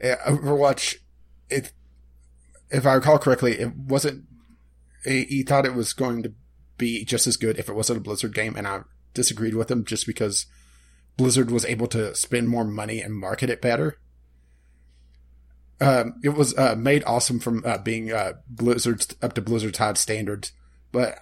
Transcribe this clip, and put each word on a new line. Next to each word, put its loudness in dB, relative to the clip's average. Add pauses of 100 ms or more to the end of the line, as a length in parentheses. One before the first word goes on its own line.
uh, 2 (140)
Overwatch, 2 (520)
it, -4 (1000)
if 2
I 6
recall 6
correctly, 2
it -4
wasn't, -2 (760)
he, 0
he -2
thought 4
it -2
was -2
going -2
to -8 (460)
be -2
just 0
as 2
good 0
if -6
it -6
wasn't 0
a -8
Blizzard -6
game, -2
and -6
I -6 (300)
disagreed 0
with -2
him 0
just -6
because -2 (720)
Blizzard 4
was 0
able -2
to -2
spend -2
more 0
money -6
and -8
market -4
it -4
better. 0 (1800)
Um, 2
it 0
was, 2
uh, 4
made 2
awesome 0
from, -2
uh, 0
being, -4
uh, -2 (140)
Blizzard's, 0
up -2
to -6
Blizzard's -2
high 2
standards, -4 (400)
but 0